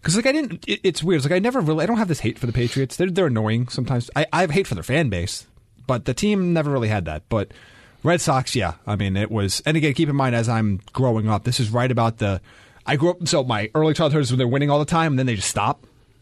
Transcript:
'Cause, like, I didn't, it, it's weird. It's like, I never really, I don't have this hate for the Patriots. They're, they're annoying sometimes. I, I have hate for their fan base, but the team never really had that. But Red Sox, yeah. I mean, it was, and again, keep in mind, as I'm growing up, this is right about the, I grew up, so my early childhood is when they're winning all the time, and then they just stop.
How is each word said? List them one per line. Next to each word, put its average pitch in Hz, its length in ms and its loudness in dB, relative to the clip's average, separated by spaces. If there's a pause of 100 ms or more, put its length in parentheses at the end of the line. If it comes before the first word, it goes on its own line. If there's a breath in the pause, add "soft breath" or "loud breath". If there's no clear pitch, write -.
'Cause, 160 160 0
like, 233 80 0
I 269 80 2
didn't, 277 340 -4
it, 202 160 -4
it's 185 180 0
weird. 160 180 2
It's 131 60 -4
like, 170 120 2
I - 20 2
never 247 220 0
really, 156 220 0
I - 20 0
don't 226 140 0
have 214 100 0
this 151 100 0
hate - 180 -4
for - 100 -4
the 117 40 -2
Patriots. 127 460 -2
They're, 185 120 0
they're 180 180 2
annoying 113 420 0
sometimes. 123 440 -4
I, 151 200 0
I 160 80 2
have 180 100 2
hate 196 160 0
for - 80 -4
their 82 80 -8
fan 151 240 0
base, 90 400 -4 (400)
but 123 160 -2
the 131 100 -2
team 196 380 0
never 160 180 0
really 127 200 0
had 104 160 0
that. 78 240 -8
But 104 220 -2 (520 loud breath)
Red 170 160 2
Sox, 131 380 0
yeah. 90 160 0 (120)
I 104 120 -2
mean, 98 180 0
it 101 160 -2
was, 101 340 -2
and 156 120 2
again, 147 160 2
keep 151 160 2
in 143 80 0
mind, 131 180 2
as 117 140 0
I'm 110 320 0 (100)
growing 110 380 0
up, 104 160 0
this 123 160 0
is 110 80 0
right 120 200 0
about 113 280 0
the, 98 240 -2 (440 loud breath)
I 135 120 0
grew 165 140 2
up, 175 140 -6
so 156 200 2
my 107 280 -2
early 156 200 2
childhood 151 300 2
is 120 100 -2
when 131 40 2
they're 127 120 2
winning 139 200 0
all 143 100 4
the 147 60 0
time, 165 280 2
and 127 60 2
then 131 80 0
they 120 80 0
just 95 140 -2
stop. 107 360 -2 (360)